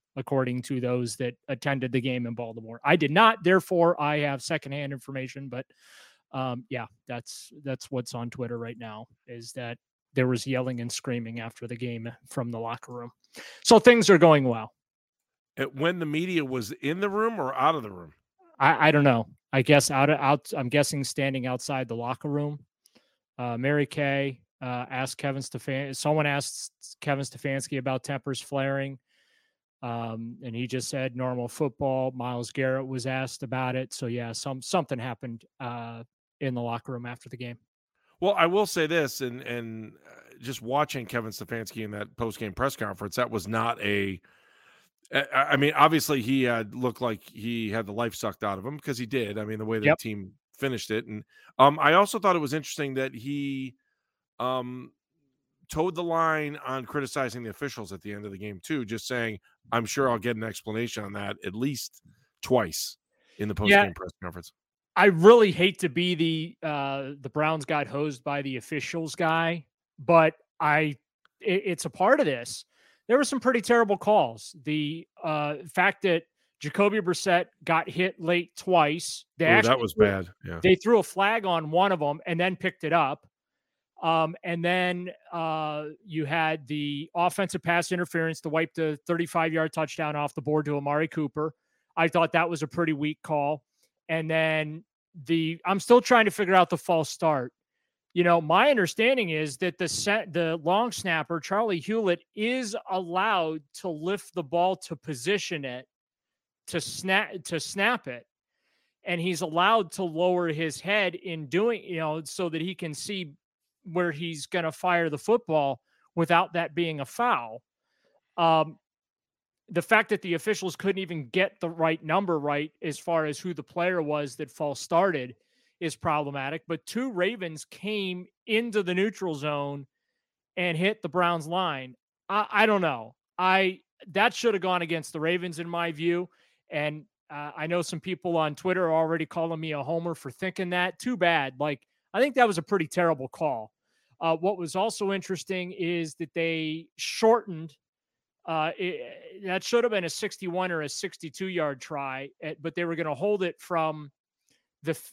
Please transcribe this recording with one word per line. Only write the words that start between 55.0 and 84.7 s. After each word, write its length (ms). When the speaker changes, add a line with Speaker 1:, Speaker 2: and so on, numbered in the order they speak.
Speaker 2:
toed 260
the 80
line 640
on 200
criticizing 580
the 60
officials 420
at 100
the 120
end 120
of 60
the 60
game 240
too, 240
just 200
saying, 340
"I'm 140
sure 240
I'll 100
get 180
an 60
explanation 600
on 100
that," 220
at 80
least 480
twice 560
in 120
the 40
Speaker 1:
Yeah. 160
Speaker 2:
post-game 140
press 160
conference. 300
Speaker 1:
I 100
really 460
hate 280
to 100
be 260
the, 500
uh, 540
the 100
Browns 360
got 220
hosed 360
by 180
the 140
officials 600
guy, 500
but 360
I, 380
it, 240
it's 200
a 40
part 320
of 40
this. 380
There 80
were 80
some 160
pretty 180
terrible 380
calls. 640
The, 420
uh, 340
fact 300
that 200
Jacoby 340
Brissett 460
got 240
hit 320
late 360
twice. 720
They 80
Speaker 2:
Ooh, 160
that 40
Speaker 1:
actually 180
Speaker 2:
was 100
Speaker 1:
threw, 140
Speaker 2:
bad. 200
Yeah. 200
Speaker 1:
they 100
threw 240
a 60
flag 420
on 240
one 220
of 100
'em 240
and 140
then 160
picked 280
it 80
up. 360
Um, 420
and 220
then, 460